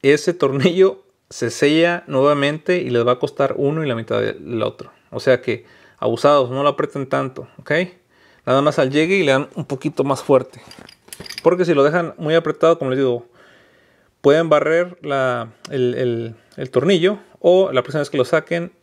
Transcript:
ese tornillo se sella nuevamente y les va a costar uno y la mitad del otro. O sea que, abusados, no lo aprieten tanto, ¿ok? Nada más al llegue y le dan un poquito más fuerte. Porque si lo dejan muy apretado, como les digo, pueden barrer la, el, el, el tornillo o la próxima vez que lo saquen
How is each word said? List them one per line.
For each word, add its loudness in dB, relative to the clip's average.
ese 2
tornillo 2
se -6
sella 0
nuevamente 0
y -6
les 2
va 2
a 0
costar -2
uno -2
y -2
la -2
mitad -4
del -4
otro. -8
O -10
sea 2
que, -6
abusados, 2
no -4
lo 2
aprieten -6
tanto, -6
¿ok? -8
Nada 2
más 0
al 0
llegue 0
y 0
le 2
dan 0
un -8
poquito -6
más -4
fuerte. 0
Porque 2
si 2
lo 4
dejan 0
muy 0
apretado, 0
como -4
les -2
digo, -2
pueden 4
barrer 2
la, -2
el, -2
el, -4
el -10
tornillo 2
o 4
la 0
próxima -4
vez -4
que -4
lo 2
saquen -2